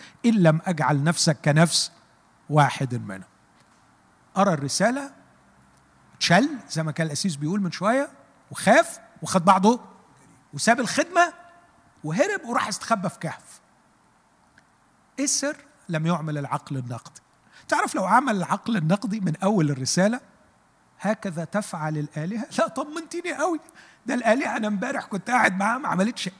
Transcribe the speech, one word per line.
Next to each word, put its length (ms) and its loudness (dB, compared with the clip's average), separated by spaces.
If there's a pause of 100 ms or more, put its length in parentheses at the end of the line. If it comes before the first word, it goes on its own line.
(260)
إن 80 4
لم 320 6
أجعل 380 0
نفسك 400 0
كنفس 480 4 (580)
واحد 440 2
منهم.'" 340 -10 (1080)
قرأ 200 2
الرسالة، 560 -2 (1040)
اتشل 320 4 (220)
زي 120 -4
ما 100 -4
كان 140 -4
الأسيس 300 -4
بيقول 240 -4
من 100 -2
شوية، 380 -2 (420)
وخاف 500 4 (220)
وخد 220 0
بعضه 360 6 (760)
وساب 260 2
الخدمة 520 2 (720)
وهرب 420 0
وراح 220 -2
استخبى 400 -2
في 100 -8
كهف. 420 -12 (1600)
إيه 60 0
السر؟ 320 -2 (320)
لم 180 -2
يعمل 320 -2
العقل 380 -6
النقدي. 440 -10 (480)
تعرف 260 -2
لو 100 -2
عمل 320 2
العقل 400 -2
النقدي 440 0
من 160 -2
أول 340 0
الرسالة: 500 0 (800)
"هكذا 440 -4
تفعل 540 -4
الآلهة"، 480 -6 (120)
لا، 100 2
طمنتيني 640 -8
قوي، 280 -2 (460)
ده 80 -4
الآلهة 420 0
أنا 120 -2
امبارح 360 -4
كنت 260 -8
قاعد 260 2
معاها 220 0
ما 100 -6
عملتش 520 -2